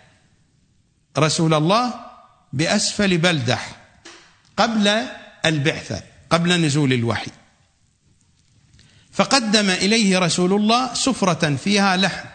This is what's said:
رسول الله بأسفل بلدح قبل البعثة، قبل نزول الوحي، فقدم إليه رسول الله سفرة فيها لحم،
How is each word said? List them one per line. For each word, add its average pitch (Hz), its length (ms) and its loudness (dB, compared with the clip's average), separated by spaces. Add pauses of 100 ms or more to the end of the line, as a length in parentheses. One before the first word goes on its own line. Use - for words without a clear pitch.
(1200)
رسول 160 360 0
الله 208 400 0 (580)
بأسفل 185 680 0
بلدح 147 640 0 (760)
قبل 220 500 0 (380)
البعثة، 151 580 -2 (280)
قبل 170 300 2
نزول 147 320 2
الوحي، 117 380 -2 (1800)
فقدم 208 580 2
إليه 190 480 2
رسول 180 340 0
الله 226 420 0
سفرة 175 600 0
فيها 196 400 0
لحم، 185 380 -2